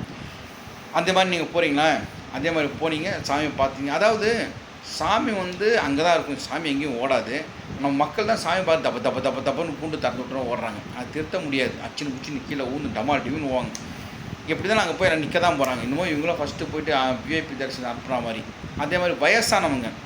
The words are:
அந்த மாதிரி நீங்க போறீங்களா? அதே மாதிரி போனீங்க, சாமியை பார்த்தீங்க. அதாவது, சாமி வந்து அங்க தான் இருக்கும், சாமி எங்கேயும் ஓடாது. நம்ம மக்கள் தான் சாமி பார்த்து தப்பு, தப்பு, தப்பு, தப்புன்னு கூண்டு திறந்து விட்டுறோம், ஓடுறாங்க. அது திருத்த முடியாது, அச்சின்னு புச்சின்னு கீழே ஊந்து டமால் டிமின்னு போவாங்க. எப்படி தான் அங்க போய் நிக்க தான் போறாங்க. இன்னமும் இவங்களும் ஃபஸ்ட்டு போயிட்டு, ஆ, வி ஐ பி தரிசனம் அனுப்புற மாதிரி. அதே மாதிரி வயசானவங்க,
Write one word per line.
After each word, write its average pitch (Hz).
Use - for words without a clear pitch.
அந்த 175
மாதிரி 185
நீங்க 165
போறீங்களா? 147
அதே 143
மாதிரி 151
போனீங்க, 160
சாமியை 147
பார்த்தீங்க. -
அதாவது, 208
சாமி 202
வந்து 190
அங்க 143
தான் 170
இருக்கும், 143
சாமி 156
எங்கேயும் 135
ஓடாது. 123
நம்ம 139
மக்கள் 208
தான் 214
சாமி 180
பார்த்து 160
தப்பு, 120
தப்பு, 123
தப்பு, 139
தப்புன்னு 151
கூண்டு 156
திறந்து 123
விட்டுறோம், 123
ஓடுறாங்க. 113
அது 123
திருத்த -
முடியாது, 135
அச்சின்னு -
புச்சின்னு 135
கீழே 143
ஊந்து 127
டமால் 131
டிமின்னு 139
போவாங்க. 123
எப்படி 160
தான் 220
அங்க 175
போய் 180
நிக்க 156
தான் 165
போறாங்க. 127
இன்னமும் 151
இவங்களும் 156
ஃபஸ்ட்டு 147
போயிட்டு, 151
ஆ, 131
வி 123
ஐ 160
பி 147
தரிசனம் 127
அனுப்புற 127
மாதிரி. 110
அதே 151
மாதிரி 175
வயசானவங்க, 151